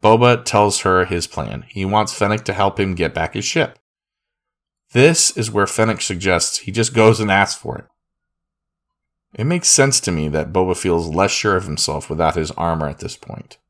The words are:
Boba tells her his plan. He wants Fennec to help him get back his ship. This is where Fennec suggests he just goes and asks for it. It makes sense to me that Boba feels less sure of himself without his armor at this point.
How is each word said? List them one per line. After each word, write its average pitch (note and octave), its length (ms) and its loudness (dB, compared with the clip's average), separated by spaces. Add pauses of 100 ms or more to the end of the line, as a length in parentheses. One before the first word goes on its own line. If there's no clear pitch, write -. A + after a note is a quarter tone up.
Boba A#2+ 400 6
tells G#2 380 2
her F#2 240 2
his E2+ 220 -4
plan. C2+ 400 -10
He F#2+ 180 -8
wants G#2 260 0
Fennec G#2+ 340 -2
to G2 80 -4
help G2 260 0
him F#2+ 160 -2
get E2+ 180 -2
back E2 220 -4
his G#2 100 -6
ship. - 320 -2 (1160)
This D3 440 4
is A2+ 140 -4
where G2+ 160 0
Fennec A2 340 0
suggests F2+ 580 -2
he - 120 -12
just A2 240 -2
goes A2 240 6
and G#2+ 120 -2
asks G2 300 0
for - 160 -10
it. - 80 -16 (1500)
It A2+ 100 -6
makes E3+ 240 0
sense C#3 320 4
to G2 100 -4
me D#2 180 -2
that D2+ 220 -4
Boba F#2 240 0
feels E2+ 320 0
less F2+ 220 0
sure G2+ 260 0
of F#2 100 -2
himself D2+ 440 -6
without D#2 260 0
his D#2 160 -4
armor D#2+ 360 -4
at C#2+ 100 -10
this - 180 -12
point. - 440 -18 (100)